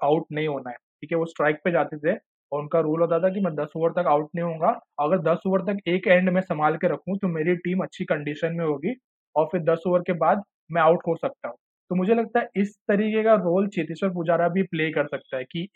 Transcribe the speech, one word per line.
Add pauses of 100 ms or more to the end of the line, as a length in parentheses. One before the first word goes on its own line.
आउट
नहीं
होना
है,
ठीक
है?
वो
स्ट्राइक
पे
जाते
थे (340)
और
उनका
रूल
होता
था
कि
मैं
दस
ओवर
तक
आउट
नहीं
होऊंगा, (200)
अगर
दस
ओवर
तक
एक
एंड
में
संभाल
के
रखूं,
तो
मेरी
टीम
अच्छी
कंडीशन
में
होगी (400)
और
फिर
दस
ओवर
के
बाद (280)
मैं
आउट
हो
सकता
हूं। (340)
तो
मुझे
लगता
है
इस (100)
तरीके
का
रोल
चेतेश्वर
पुजारा
भी
प्ले
कर
सकता
है
कि